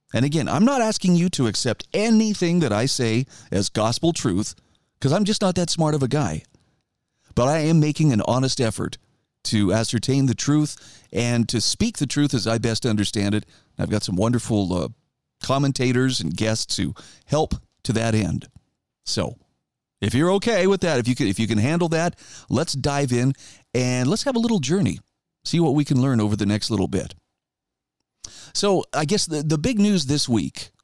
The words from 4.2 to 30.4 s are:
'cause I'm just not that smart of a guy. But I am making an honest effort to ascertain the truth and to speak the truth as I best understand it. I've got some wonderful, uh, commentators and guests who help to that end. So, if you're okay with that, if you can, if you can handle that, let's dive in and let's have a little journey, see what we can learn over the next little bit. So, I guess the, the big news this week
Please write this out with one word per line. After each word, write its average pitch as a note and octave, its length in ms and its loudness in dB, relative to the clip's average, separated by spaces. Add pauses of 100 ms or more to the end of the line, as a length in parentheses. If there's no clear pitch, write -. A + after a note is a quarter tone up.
'cause C3+ 100 2
I'm G3+ 120 2
just G3+ 180 -2
not F#3 140 2
that F3 120 0
smart D#3 260 0
of C#3 80 -2
a B2+ 60 0
guy. A2 360 -2 (920)
But A#2+ 140 2
I D#3+ 100 2
am D#3 200 4
making D3+ 360 2
an G#2 80 2
honest B2+ 360 0
effort A2 380 -2 (460)
to G2+ 320 2
ascertain A#2+ 500 0
the A#2+ 100 2
truth - 680 -2 (100)
and A#2+ 380 0
to A2+ 100 -2
speak - 380 -2
the C#3+ 80 -2
truth C#3+ 260 0
as G#2 140 0
I A2+ 100 0
best A2+ 300 -2
understand G#2 480 0
it. G#2+ 100 -2 (340)
I've F2 120 -4
got G#2 120 0
some F#2 140 -4
wonderful, G#2+ 560 0
uh, F2 160 -2 (540)
commentators C3 760 0
and D#2+ 160 -4
guests A2 440 -2
who F2 160 -2 (320)
help - 280 0 (280)
to - 100 -2
that A2 220 0
end. F2 340 -2 (560)
So, - 320 -6 (640)
if G2+ 140 -2
you're E3 180 2
okay G3 340 0
with G3 140 2
that, D#3+ 180 0
if A#2 80 -2
you B2 80 2
can, A#2+ 140 0
if G2 100 -2
you A2 80 0
can G#2+ 120 0
handle D#3+ 320 0
that, E3 280 -2 (300)
let's D3 240 -2
dive C#3 400 -2
in B2+ 220 2 (400)
and B2+ 340 0
let's C#3+ 140 -2
have C4+ 120 -2
a A#3 40 -2
little A#3 220 0
journey, C3+ 380 0 (460)
see E3 160 0
what D3 140 2
we D3 100 2
can C3+ 160 2
learn B2+ 220 2
over G#2 140 0
the G#2 100 -2
next G#2 240 0
little F#2+ 180 0
bit. - 260 -4 (1400)
So, G3 280 0 (120)
I D3+ 100 -2
guess F#3+ 220 0
the, D3+ 160 -4
the D#3 160 0
big A3 200 0
news G3+ 280 2
this C#3+ 200 0
week G2+ 440 -2 (140)